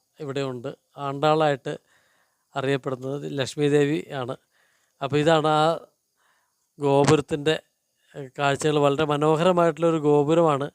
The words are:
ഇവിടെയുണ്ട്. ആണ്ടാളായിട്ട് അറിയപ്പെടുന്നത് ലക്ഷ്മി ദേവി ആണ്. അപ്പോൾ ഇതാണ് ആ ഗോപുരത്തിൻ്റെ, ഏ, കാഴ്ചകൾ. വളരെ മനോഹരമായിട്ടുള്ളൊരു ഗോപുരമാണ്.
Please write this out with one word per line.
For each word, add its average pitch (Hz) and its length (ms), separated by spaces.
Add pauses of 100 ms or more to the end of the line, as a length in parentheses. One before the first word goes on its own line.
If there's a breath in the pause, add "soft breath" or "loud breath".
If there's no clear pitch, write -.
(220)
ഇവിടെയുണ്ട്. 135 480 (360)
ആണ്ടാളായിട്ട് 147 680 (840)
അറിയപ്പെടുന്നത് 135 680 (140)
ലക്ഷ്മി 147 360
ദേവി 147 240 (220)
ആണ്. 123 140 (680)
അപ്പോൾ 139 180
ഇതാണ് 156 260 (100)
ആ 151 40 (1200)
ഗോപുരത്തിൻ്റെ, 143 680 (600)
ഏ, 151 40 (180)
കാഴ്ചകൾ. 143 380 (100)
വളരെ 143 260
മനോഹരമായിട്ടുള്ളൊരു 165 960
ഗോപുരമാണ്. 147 680